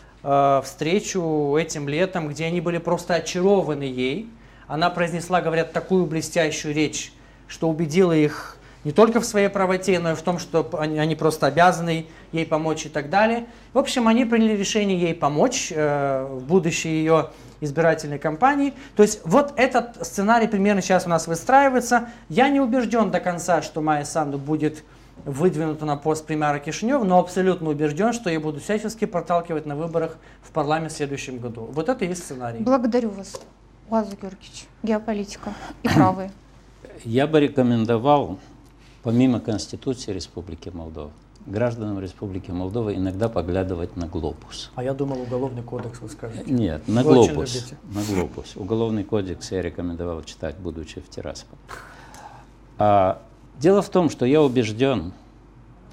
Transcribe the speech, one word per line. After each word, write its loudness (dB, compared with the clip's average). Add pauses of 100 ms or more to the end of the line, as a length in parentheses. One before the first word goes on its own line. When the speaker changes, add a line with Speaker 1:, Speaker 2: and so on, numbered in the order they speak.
(240)
Speaker 1:
э, 4
встречу -2
этим -2
летом, -2
где -6
они -2
были -2
просто -2
очарованы 2
ей. -4 (380)
Она 0
произнесла, 0
говорят, 0
такую 2
блестящую -2
речь, -2 (340)
что -2
убедила 2
их 0 (260)
не -4
только 6
в -4
своей 2
правоте, 0
но -2
и 0
в -10
том, -2
что 0
п-, -6
они, -2
они 2
просто 2
обязаны 4 (260)
ей -2
помочь -2
и -12
так -6
далее. 2 (280)
В 2
общем, 2
они 4
приняли 4
решение 0
ей 0
помочь, 0
э, 0
в -8
будущей 0
её 2 (320)
избирательной 0
кампании. 0 (220)
То 8
есть 2
вот 4
этот 0
сценарий 2
примерно 2
сейчас 2
у -4
нас 2
выстраивается. 4 (220)
Я 4
не 4
убеждён 2
до 0
конца, 0
что -6
Майя 0
Санду -4
будет -2 (440)
выдвинута 0
на -2
пост -2
примара 0
Кишинёва, -2
но 6
абсолютно 0
убеждён, 0
что -6
её -2
будут -6
всячески -4
проталкивать -2
на -6
выборах -4 (240)
в -20
парламент -2
в -12
следующем -6
году. -10
Вот -2
это 0
и -2
есть -6
сценарий. -8
Speaker 2:
Благодарю 2
вас, -14 (480)
Лазарь -2
Георгиевич. -16 (160)
Геополитика -4 (300)
и 0
правые. 4 (360)
Speaker 3:
<clears throat> -20
Я 2
бы 6
рекомендовал, 2 (640)
помимо 4
Конституции -6
Республики -12
Молдова, -12 (340)
гражданам -4
Республики -10
Молдова -4
иногда -2
поглядывать -4
на -6
глобус. -8
Speaker 1:
А -8
я -4
думал, -4
Уголовный -6
кодекс -10
вы -14
скажете. -12
Speaker 3:
Нет, 0
на 2
Speaker 1:
Вы 8
очень 6
Speaker 3:
глобус. -4
Speaker 1:
любите. -12 (160)
Speaker 3:
На -6
глобус. -4
Уголовный -2
кодекс -4
я -2
рекомендовал -6
читать, -10
будучи -10
в -20
Тирасполе. -14 (1200)
А, 4 (360)
дело 4
в -6
том, 2
что -4
я 6
убеждён, 2 (800)